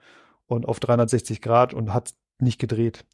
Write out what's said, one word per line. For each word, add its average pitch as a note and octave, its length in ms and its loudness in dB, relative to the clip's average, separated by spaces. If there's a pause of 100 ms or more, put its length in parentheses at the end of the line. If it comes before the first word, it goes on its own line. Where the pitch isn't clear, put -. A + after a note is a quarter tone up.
(460)
und A#2 220 -4
auf A2+ 140 -4
dreihundertsechzig A#2 600 0
Grad B2 320 2
und G#2+ 200 -4
hat - 200 -4 (240)
nicht B2+ 220 0
gedreht, A2+ 540 -4